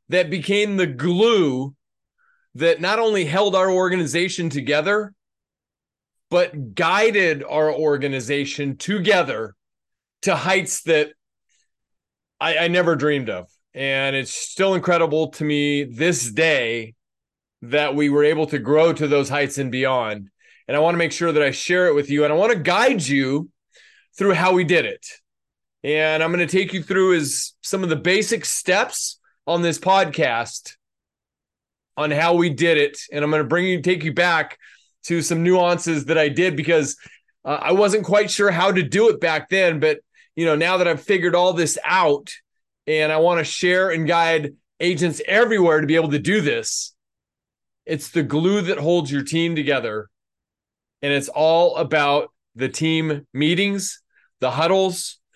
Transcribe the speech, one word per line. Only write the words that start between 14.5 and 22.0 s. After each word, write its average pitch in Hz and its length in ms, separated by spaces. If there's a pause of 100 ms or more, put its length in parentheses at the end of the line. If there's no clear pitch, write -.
incredible 165 540
to 151 160
me 147 400
this 123 440
day 117 680 (680)
that 139 320
we 147 140
were 147 160
able 156 220
to 147 120
grow 156 340
to 147 140
those 139 220
heights 139 300
and 131 120
beyond. 117 580 (380)
And 135 100
I 151 40
want 170 140
to 170 40
make 165 140
sure 170 180
that 151 100
I 139 120
share 180 340
it 156 80
with 143 160